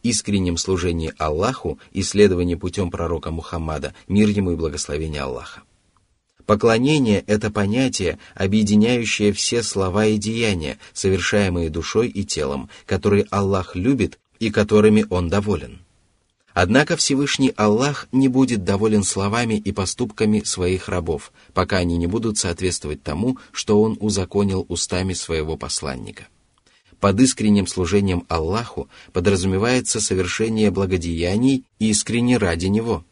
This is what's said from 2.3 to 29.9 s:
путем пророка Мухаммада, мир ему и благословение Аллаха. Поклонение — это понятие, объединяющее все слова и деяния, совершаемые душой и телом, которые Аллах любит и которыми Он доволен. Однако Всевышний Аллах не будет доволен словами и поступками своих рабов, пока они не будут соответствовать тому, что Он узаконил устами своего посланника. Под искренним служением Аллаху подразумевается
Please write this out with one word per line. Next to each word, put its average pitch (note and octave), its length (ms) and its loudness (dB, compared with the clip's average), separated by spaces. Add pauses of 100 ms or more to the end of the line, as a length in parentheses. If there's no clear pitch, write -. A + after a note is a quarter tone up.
путем F2+ 340 -4
пророка E2 400 -6
Мухаммада, D#2+ 640 -6 (140)
мир G#2 220 4
ему G2 220 0
и D#2+ 40 -2
благословение D2+ 680 -4
Аллаха. B1+ 400 -10 (840)
Поклонение — A2+ 800 4
это G#2 240 0
понятие, G#2 680 0 (160)
объединяющее G#2 1000 2
все A#2 300 -2
слова G2+ 440 0
и G#2+ 120 4
деяния, G#2 600 -2 (140)
совершаемые F#2 800 0
душой E2 380 -2
и G2+ 160 -4
телом, C#2 440 -6 (180)
которые G2+ 440 2
Аллах G2 460 -2
любит F#2+ 420 -2 (220)
и A2 100 -2
которыми G#2+ 600 4
Он F2+ 180 0
доволен. E2+ 540 -2 (720)
Однако B2+ 440 2
Всевышний C3+ 600 0
Аллах A2+ 540 0
не C3+ 160 4
будет B2 380 2
доволен G2+ 400 2
словами A2 500 -2
и G#2+ 160 -2
поступками G#2+ 680 0
своих F#2 480 -2
рабов, E2+ 420 -4 (240)
пока G2 220 0
они F2 200 0
не E2+ 120 0
будут A2 300 -2
соответствовать E2+ 680 -4
тому, G2 340 -4 (140)
что G#2 280 0
Он A2 200 0
узаконил G2 680 -2
устами F2+ 440 -4
своего D#2+ 440 -4
посланника. B1+ 680 -8 (720)
Под G2 220 2
искренним G#2+ 480 4
служением F#2 580 0
Аллаху F2 640 -4 (240)
подразумевается G2 880 0